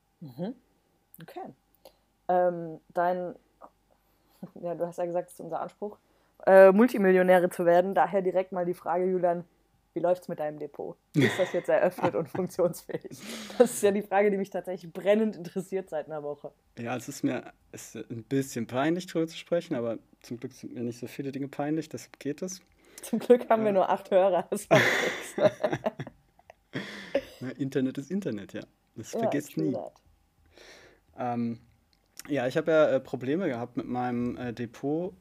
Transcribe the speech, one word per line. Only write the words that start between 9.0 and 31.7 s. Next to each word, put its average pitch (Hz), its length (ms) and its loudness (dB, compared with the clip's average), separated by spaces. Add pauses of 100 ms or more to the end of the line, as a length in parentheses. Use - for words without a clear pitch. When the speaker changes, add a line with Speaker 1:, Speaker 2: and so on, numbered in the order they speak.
Speaker 1:
Julian, 175 380 0 (500)
wie 165 80 -6
läuft's 180 260 0
mit 175 120 -8
deinem 151 200 -6
Depot? - 360 -12 (200)
Ist 139 240 4
das 180 140 2
jetzt 175 160 -2
eröffnet 165 440 2
und 160 160 0
Speaker 2:
<laughs> - 0 -
Speaker 1:
funktionsfähig? - 880 -4 (400)
Das 240 140 4
ist - 100 -6
ja 202 100 4
die 202 120 -2
Frage, 208 260 2
die 196 80 0
mich 190 140 -6
tatsächlich 175 420 -10
brennend 208 420 2
interessiert 185 540 -8
seit 151 160 -6
einer 151 160 -10
Woche. 147 300 -10 (260)
Speaker 2:
Ja, 117 180 -6
es 117 140 -10
ist - 140 -10
mir, 127 280 -4 (200)
es - 240 -18
ist - 160 -12
ein 117 120 -12
bisschen 135 440 -4
peinlich, 160 400 -2
darüber 165 200 -2
zu 165 100 -16
sprechen, 170 360 -4
aber 117 240 -4 (240)
zum 120 160 -12
Glück 127 140 -12
sind - 240 -16
mir 123 80 -8
nicht 120 160 -6
so 123 80 -10
viele 139 240 -10
Dinge 135 160 -8
peinlich, 151 420 -4
deshalb - 300 -16
geht 147 240 -6
es. 185 180 -12 (400)
Speaker 1:
Zum - 160 -4
Glück 240 320 4
haben 220 140 4
wir 214 60 2
Speaker 2:
Äh. 196 40 0
Speaker 1:
nur 185 160 2
acht - 220 -2
Hörer, 185 400 4
das - 180 -8
macht 143 140 6
nichts. - 680 0 (1200)
Speaker 2:
<laughs> 131 80 -6 (580)
Na, 127 120 -8
Internet 135 460 -2
ist 143 140 -10
Internet, 120 420 -6
ja. 107 80 -10 (340)
Das - 180 -14
Speaker 1:
Ja, 214 60 -6
Speaker 2:
vergisst 151 340 -4
Speaker 1:
true 160 120 -4
Speaker 2:
nie. 143 80 -2
Speaker 1:
that. - 180 -8 (1300)
Speaker 2:
Ähm, 120 420 -4 (680)